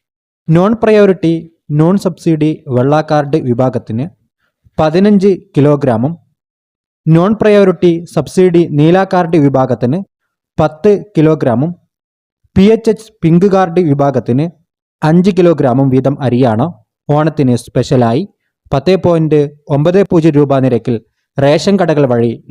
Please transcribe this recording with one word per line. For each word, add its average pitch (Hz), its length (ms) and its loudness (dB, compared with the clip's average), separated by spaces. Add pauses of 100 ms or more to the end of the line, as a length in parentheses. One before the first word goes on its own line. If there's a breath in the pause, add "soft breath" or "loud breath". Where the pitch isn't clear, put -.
(480)
നോൺ 175 260 2
പ്രയോറിറ്റി, 208 580 2 (400)
നോൺ 160 260 2
സബ്സിഡി 160 520 -2 (180)
വെള്ള 131 340 0
കാർഡ് 151 360 -2
വിഭാഗത്തിന് 123 680 -4 (720)
പതിനഞ്ച് 190 540 2 (260)
കിലോഗ്രാമും, 139 560 0 (920)
നോൺ 170 280 2
പ്രയോറിറ്റി 202 580 2 (140)
സബ്സിഡി 170 600 0
നീല 160 360 2
കാർഡ് 180 340 -2
വിഭാഗത്തിന് 131 600 0 (580)
പത്ത് 160 360 -2 (240)
കിലോഗ്രാമും, 147 560 0 (840)
പി 190 160 4
എച്ച് 226 180 0
എച്ച് - 220 -4 (100)
പിങ്ക് 170 300 2
കാർഡ് 180 280 0
വിഭാഗത്തിന് 139 680 -2 (540)
അഞ്ച് 175 300 2
കിലോഗ്രാമും 143 580 0
വീതം 131 320 0
അരിയാണ് 123 460 0 (420)
ഓണത്തിന് 147 460 0
സ്പെഷ്യലായി 123 680 -2 (500)
പത്ത് 180 220 0
പോയിന്റ് 160 460 0 (280)
ഒമ്പത് 170 340 2
പൂജ്യം 165 280 0
രൂപ 139 280 2
നിരക്കിൽ 123 380 -2 (400)
റേഷൻ 151 420 0
കടകൾ 156 260 0
വഴി 120 260 0 (200)